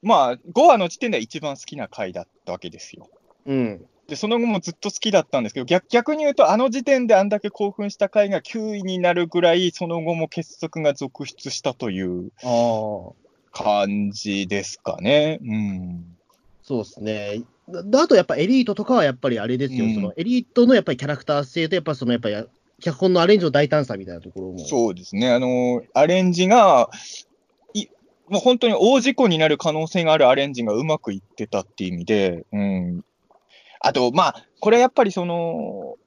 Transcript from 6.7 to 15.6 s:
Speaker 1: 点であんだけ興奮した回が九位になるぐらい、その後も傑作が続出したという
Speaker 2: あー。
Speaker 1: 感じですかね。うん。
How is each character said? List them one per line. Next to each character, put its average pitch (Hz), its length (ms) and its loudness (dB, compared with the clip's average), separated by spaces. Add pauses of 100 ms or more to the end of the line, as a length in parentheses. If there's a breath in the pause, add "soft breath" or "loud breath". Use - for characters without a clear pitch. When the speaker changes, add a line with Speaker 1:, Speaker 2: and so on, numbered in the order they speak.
Speaker 1:
点 254 240 2
で 214 80 6
あ 190 80 4
ん 202 60 -2
だ 208 100 -2
け 208 100 -6
興 202 220 -4
奮 202 200 -8
し - 40 -18
た 196 140 -2
回 208 200 2
が 196 120 -2
九 220 340 -8
位 196 80 -8
に 185 160 -4
な 175 140 2
る 175 140 0
ぐ 175 120 -2
ら 170 140 4
い、 175 180 2
そ 175 160 -8
の 170 140 -6
後 165 140 -4
も 160 120 -4
傑 - 320 -12
作 165 220 -8
が 147 120 2
続 135 320 -10
出 - 240 -14
し - 120 -10
た 135 120 -4
と 113 180 -6
い 95 120 -4
う 90 280 -6 (120)
Speaker 2:
あ - 20 -10
ー。 113 680 -2 (400)
Speaker 1:
感 101 580 0
じ 98 360 -4
で 101 180 -4
す - 160 -16
か - 180 -6
ね。 147 420 2
う 110 140 -6
ん。 90 600 -8 (440)